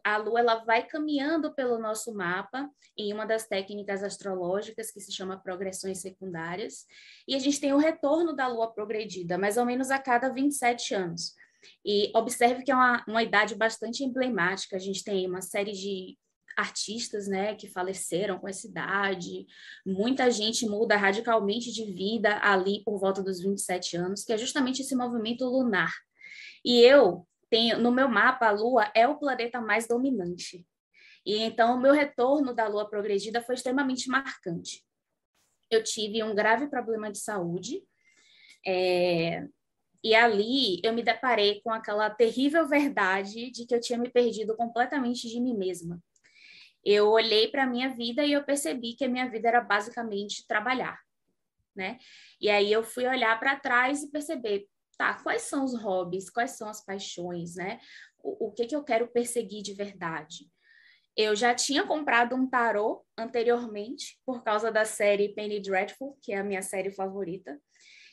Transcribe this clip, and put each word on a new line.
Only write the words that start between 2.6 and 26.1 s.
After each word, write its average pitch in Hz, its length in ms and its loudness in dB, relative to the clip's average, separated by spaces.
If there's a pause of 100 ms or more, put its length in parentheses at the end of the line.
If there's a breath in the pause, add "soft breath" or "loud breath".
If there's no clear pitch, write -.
em 208 160 -4
uma 214 140 -4
das 220 220 -2
técnicas 196 560 -6
astrológicas 196 880 -4
que - 80 -18
se 196 120 -14
chama 190 300 -8
progressões 190 580 -6
secundárias, 180 840 -10 (420 loud breath)
e 262 60 -4
a 269 60 0
gente 285 200 2
tem 277 140 2
o 285 60 6
retorno 320 560 2
da 262 120 0
lua 226 240 -2
progredida, 190 640 -4
mais 202 220 2
ou 240 80 2
menos 254 240 -2
a 269 80 2
cada 254 320 2
vinte 269 220 0
e 285 40 -4
sete 240 380 0
anos. 170 400 -4 (500 soft breath)
E 208 320 0
observe 240 480 2
que - 80 0
é 254 40 4
uma, 247 320 4
uma 220 160 2
idade 208 320 2
bastante 220 480 -2
emblemática, 233 720 -2
a 185 40 -2
gente 190 240 -6
tem 190 240 -2
uma 185 140 -4
série 202 300 -4
de 190 440 -8 (400)
artistas, 208 720 -6
né, 202 280 -2
que 208 120 -18
faleceram 185 720 -4
com - 100 -10
essa 196 200 -10
idade, 185 800 -4 (360 loud breath)
muita 240 460 2
gente 220 380 0
muda 208 280 2
radicalmente 220 760 2
de 220 200 -6
vida 208 520 0
ali 196 400 2
por 208 160 -2
volta 196 240 0
dos 185 160 -4
vinte 196 180 -2
e - 40 -6
sete 180 360 -4
anos, 180 260 -4
que - 80 -4
é 220 60 0
justamente 262 460 -2
esse 262 120 -4
movimento 240 500 -2
lunar. 240 460 2 (720 loud breath)